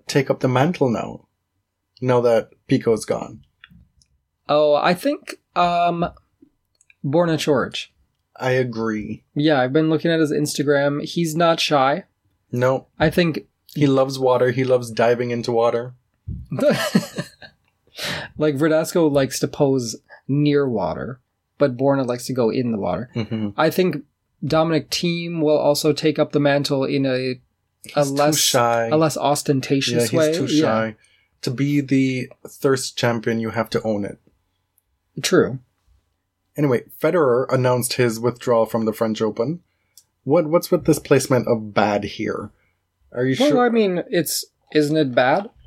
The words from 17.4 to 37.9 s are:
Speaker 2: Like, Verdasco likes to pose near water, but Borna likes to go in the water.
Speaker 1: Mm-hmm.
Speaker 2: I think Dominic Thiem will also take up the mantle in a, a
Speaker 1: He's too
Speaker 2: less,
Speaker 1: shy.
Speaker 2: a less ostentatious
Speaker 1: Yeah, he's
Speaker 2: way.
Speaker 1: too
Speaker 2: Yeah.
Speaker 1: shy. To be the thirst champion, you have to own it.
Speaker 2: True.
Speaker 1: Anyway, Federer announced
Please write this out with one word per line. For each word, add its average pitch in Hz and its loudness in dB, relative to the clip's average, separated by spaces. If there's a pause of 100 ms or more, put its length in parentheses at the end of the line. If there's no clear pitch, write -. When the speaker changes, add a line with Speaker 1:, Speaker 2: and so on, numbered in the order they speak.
Speaker 2:
Like, 151 0
Verdasco 160 2
likes 135 0
to 139 -4
pose 131 0 (320)
near 143 2
water, 90 -6 (360)
but 127 0
Borna 135 0
likes 123 -6
to 135 -6
go 120 2
in 120 -2
the 107 -4
water. 90 -4
Speaker 1:
Mm-hmm. 110 -4
Speaker 2:
I 160 2
think 156 -2 (400)
Dominic 160 0
Thiem 170 -4
will 151 2
also 147 2
take 156 -2
up 147 -2
the 151 2
mantle 143 0
in 135 -2
a, 127 -2 (560)
a 147 2
Speaker 1:
He's 139 0
too 139 -4
Speaker 2:
less, 147 2
Speaker 1:
shy. 117 2
Speaker 2:
a 156 0
less 156 2
ostentatious 131 0
Speaker 1:
Yeah, 131 2
he's 156 2
Speaker 2:
way. 160 -2 (140)
Speaker 1:
too 135 -2
Speaker 2:
Yeah. 151 4
Speaker 1:
shy. 110 0 (480)
To 135 -4
be 143 0
the 135 0 (160)
thirst - -2
champion, 117 0
you 113 -4
have 110 -4
to - -2
own 104 -2
it. - -10 (1040)
Speaker 2:
True. 131 2 (960)
Speaker 1:
Anyway, 135 0 (180)
Federer 139 2
announced 123 0